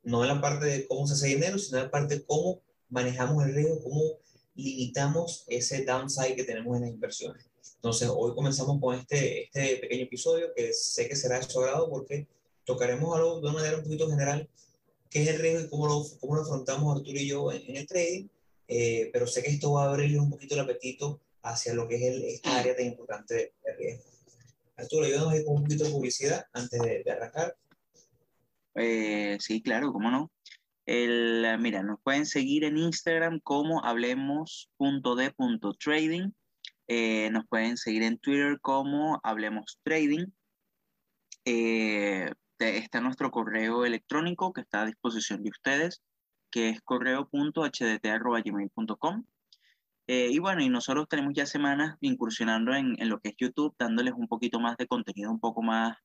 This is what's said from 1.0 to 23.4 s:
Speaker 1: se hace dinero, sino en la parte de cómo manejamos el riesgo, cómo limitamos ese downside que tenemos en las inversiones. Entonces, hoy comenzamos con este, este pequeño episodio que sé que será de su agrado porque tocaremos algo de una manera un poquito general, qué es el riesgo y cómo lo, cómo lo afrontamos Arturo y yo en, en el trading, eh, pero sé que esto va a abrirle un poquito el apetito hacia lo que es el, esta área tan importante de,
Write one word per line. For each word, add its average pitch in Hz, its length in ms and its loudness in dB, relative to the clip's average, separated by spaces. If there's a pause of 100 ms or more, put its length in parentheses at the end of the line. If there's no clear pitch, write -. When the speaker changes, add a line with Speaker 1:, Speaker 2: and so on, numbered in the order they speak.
Speaker 1:
se 143 60 0
hace 139 140 2
dinero, 165 300 2
sino 131 200 -4
en 131 80 0
la - 40 -10
parte 143 260 0
de 143 100 -8
cómo 170 340 0 (300)
manejamos 127 560 2
el 135 100 0
riesgo, 156 260 2
cómo 156 380 0 (340)
limitamos 139 960 -2
ese 123 380 -2
downside 131 500 0
que 123 80 -4
tenemos 120 320 -4
en 120 80 2
las 117 80 -4
inversiones. - 580 -8 (260)
Entonces, 117 380 0
hoy 120 220 2
comenzamos 139 460 2
con 127 140 2
este, - 480 0
este 135 340 0
pequeño 123 260 -4
episodio 165 500 0
que - 200 0
sé - 340 -2
que 143 80 -6
será 127 240 0
de 131 40 -4
su 127 180 -2
agrado 139 280 2
porque 143 380 -6 (380)
tocaremos 127 500 0
algo 165 240 4
de 147 80 -2
una 147 60 0
manera 156 240 0
un 156 60 -6
poquito 156 260 0
general, 143 400 2 (600)
qué 147 140 2
es 156 60 4
el 156 100 0
riesgo 165 260 4
y - 40 -12
cómo 147 180 0
lo, 147 160 4 (160)
cómo 143 160 0
lo 156 60 2
afrontamos 139 560 0
Arturo 139 200 -4
y 139 100 0
yo 143 240 0
en, - 180 -8
en - 80 -8
el 147 100 -8
trading, 180 400 0 (400)
eh, 117 460 2
pero 123 120 2
sé 123 160 -2
que 143 100 -2
esto 147 200 2
va 143 140 4
a 139 40 2
abrirle 143 300 4
un 147 100 6
poquito - 260 -4
el 143 60 2
apetito 127 600 -4 (220)
hacia 117 300 -4
lo 117 140 0
que 120 80 -2
es 120 60 0 (120)
el, 131 120 -4
esta 131 340 0
área 127 160 2
tan 123 100 0
importante 117 480 -8
de, 113 200 0 (100)